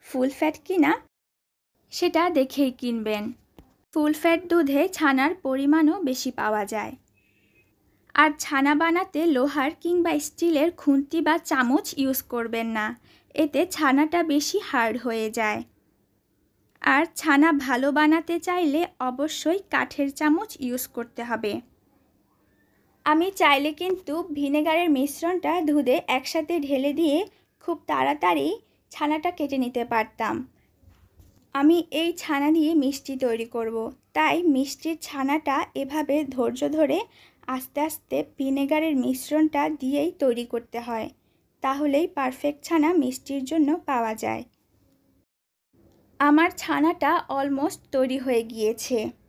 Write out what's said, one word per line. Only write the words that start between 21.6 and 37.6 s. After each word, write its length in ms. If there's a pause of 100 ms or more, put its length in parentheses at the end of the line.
আমি 220 (120)
চাইলে 300 (100)
কিন্তু 340 (240)
ভিনেগারের 580
মিশ্রণটা 560 (160)
দুধে 280 (200)
একসাথে 380 (120)
ঢেলে 240 (100)
দিয়ে 180 (460)
খুব 120 (140)
তাড়াতাড়ি 580 (440)
ছানাটা 460
কেটে 260
নিতে 180 (100)
পারতাম। 420 (1200)
আমি 220 (240)
এই 100 (120)
ছানা 340
দিয়ে 160 (100)
মিষ্টি 320 (100)
তৈরি 300
করব, 220 (400)
তাই 200 (180)
মিষ্টির 420 (100)
ছানাটা 500 (260)
এভাবে 340 (180)
ধৈর্য 260 (160)
ধরে 220 (580)
আস্তে 320